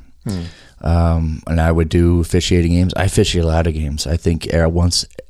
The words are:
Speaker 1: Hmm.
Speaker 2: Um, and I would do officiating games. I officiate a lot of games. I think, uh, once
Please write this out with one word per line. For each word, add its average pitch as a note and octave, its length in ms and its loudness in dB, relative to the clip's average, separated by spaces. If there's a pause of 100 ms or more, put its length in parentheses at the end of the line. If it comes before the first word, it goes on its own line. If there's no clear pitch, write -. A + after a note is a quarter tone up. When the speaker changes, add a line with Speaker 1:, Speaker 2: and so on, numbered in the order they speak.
(260)
Speaker 1:
Hmm. G2 140 -6 (400)
Speaker 2:
Um, E2 680 0
and E2 140 0
I E2 120 2
would E2 180 0
do F2 300 4
officiating F2 520 2
games. F2 240 2
I - 80 -2
officiate F2+ 400 0
a - 40 0
lot E2 180 0
of E2 80 -2
games. D2+ 320 -6
I D#2+ 120 -2
think, - 360 -4
uh, E2 160 2
once F2 360 0 (240)